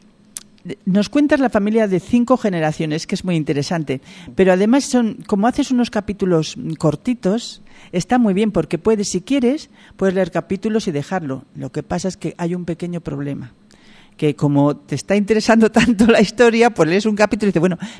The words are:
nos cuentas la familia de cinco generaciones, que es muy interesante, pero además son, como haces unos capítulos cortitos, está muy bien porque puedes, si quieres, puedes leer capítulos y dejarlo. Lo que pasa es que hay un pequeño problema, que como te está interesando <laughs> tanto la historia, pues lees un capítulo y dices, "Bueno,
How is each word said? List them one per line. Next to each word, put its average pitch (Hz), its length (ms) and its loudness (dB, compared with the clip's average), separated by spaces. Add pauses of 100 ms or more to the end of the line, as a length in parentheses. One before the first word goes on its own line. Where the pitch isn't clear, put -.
(880)
nos 202 220 0
cuentas 294 320 2
la 247 100 2
familia 214 380 0
de 185 100 0
cinco 240 380 2
generaciones, 160 720 -2
que 196 80 -4
es - 80 -10
muy 185 100 -2
interesante, 147 680 -2 (360)
pero 185 160 6
además 220 320 2
son, 233 420 -2
como 208 220 0
haces 262 240 -2
unos 240 180 0
capítulos 185 640 -2 (240)
cortitos, 208 800 -2 (300)
está 180 280 -2
muy 220 140 2
bien 202 200 0
porque 165 260 -2
puedes, 214 300 0
si 180 140 -4
quieres, 269 460 -2 (280)
puedes 190 180 0
leer 185 160 0
capítulos 214 560 -4
y 190 60 -2
dejarlo. 143 520 -6 (120)
Lo 135 160 -10
que 151 100 -6
pasa 180 240 -6
es 180 100 -6
que - 220 -8
hay 175 160 -4
un 180 100 -8
pequeño 175 360 -8
problema, 143 520 -10 (640)
que 151 200 -2
como 143 400 2
te - 180 -10
está 190 220 -2
interesando 214 560 2
<laughs> - 0 -
tanto 226 340 2
la 226 140 6
historia, 233 500 4
pues 170 180 0
lees 196 180 0
un 214 100 0
capítulo 208 320 0
y - 20 4
dices, 180 100 -2
"Bueno, 175 180 0 (200)